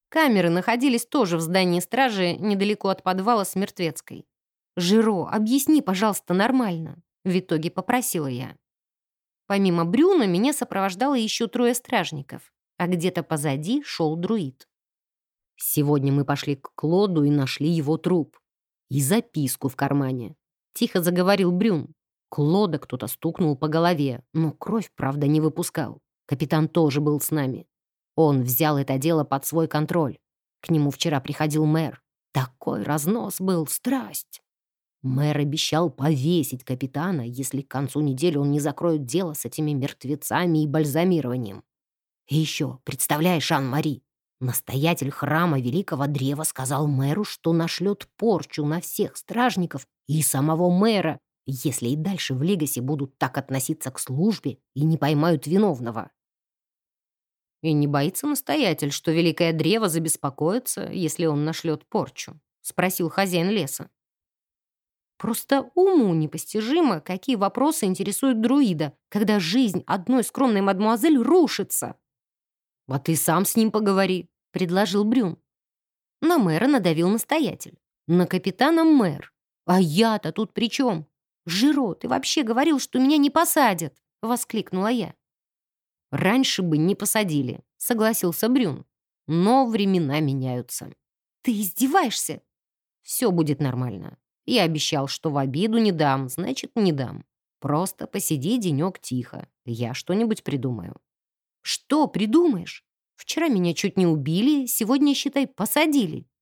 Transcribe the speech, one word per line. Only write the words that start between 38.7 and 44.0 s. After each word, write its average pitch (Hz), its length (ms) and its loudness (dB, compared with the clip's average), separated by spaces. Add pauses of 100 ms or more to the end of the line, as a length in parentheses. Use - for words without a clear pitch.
дело 156 260 -4
с - 120 -10
этими 151 280 -4
мертвецами 151 920 -2
и 156 40 0
бальзамированием. 143 960 0 (640)
И 143 80 0
ещё, 147 480 -2
представляешь, 151 640 0
Ан-Мари, 143 520 0 (380)